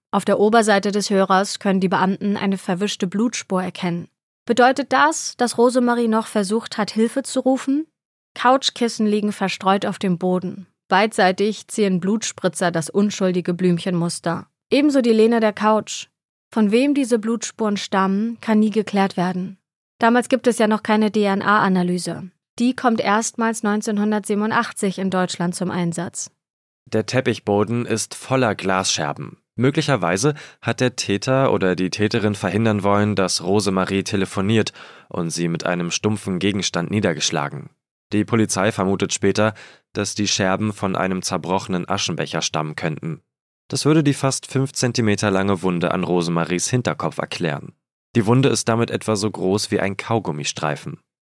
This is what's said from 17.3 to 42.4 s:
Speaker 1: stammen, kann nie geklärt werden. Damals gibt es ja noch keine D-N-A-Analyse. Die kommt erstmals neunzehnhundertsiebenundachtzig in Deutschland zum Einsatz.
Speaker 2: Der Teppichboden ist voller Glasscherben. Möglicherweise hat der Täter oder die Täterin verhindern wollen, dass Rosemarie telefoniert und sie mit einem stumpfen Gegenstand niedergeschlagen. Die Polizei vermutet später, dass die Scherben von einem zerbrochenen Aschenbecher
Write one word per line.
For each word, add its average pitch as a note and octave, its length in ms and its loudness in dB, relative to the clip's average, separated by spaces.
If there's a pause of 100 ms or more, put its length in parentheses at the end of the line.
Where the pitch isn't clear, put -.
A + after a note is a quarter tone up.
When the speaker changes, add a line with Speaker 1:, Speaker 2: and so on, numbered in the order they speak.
Speaker 1:
stammen, G3 640 0
kann A3 200 4
nie G#3+ 100 4
geklärt G3+ 460 0
werden. F#3 420 -4 (400)
Damals A#3 300 4
gibt B3 180 0
es A#3 120 4
ja A3 100 4
noch G#3+ 160 0
keine G#3+ 260 2
D-N-A-Analyse. F#3 1200 0 (300)
Die B3+ 160 2
kommt A3+ 240 2
erstmals A3+ 640 -2
neunzehnhundertsiebenundachtzig G#3 1400 -2
in F#3+ 100 -2
Deutschland F3+ 460 -2
zum F3+ 160 -4
Einsatz. E3+ 580 -6 (540)
Speaker 2:
Der A2 220 -2
Teppichboden A2+ 800 0
ist - 280 -4
voller B2+ 400 0
Glasscherben. E2+ 840 -2 (180)
Möglicherweise B2+ 800 0 (280)
hat - 160 -2
der B2+ 160 2
Täter C3 580 0
oder F#2 220 2
die F2+ 160 0
Täterin G#2 460 0
verhindern G#2 480 0
wollen, G#2 320 2
dass F#2 260 -2
Rosemarie F#2+ 640 0
telefoniert G2+ 680 0 (360)
und E2+ 220 -4
sie E2+ 180 -2
mit E2 180 -2
einem F2 240 -2
stumpfen G2+ 480 -2
Gegenstand F2+ 540 -2
niedergeschlagen. D2+ 800 -2 (420)
Die G#2 120 2
Polizei G#2 460 2
vermutet F#2+ 420 0
später, G#2 420 0 (380)
dass G#2 220 -4
die G#2 140 -2
Scherben G2 440 0
von G2 220 -4
einem F#2 280 -2
zerbrochenen F2+ 680 -4
Aschenbecher D#2+ 540 -4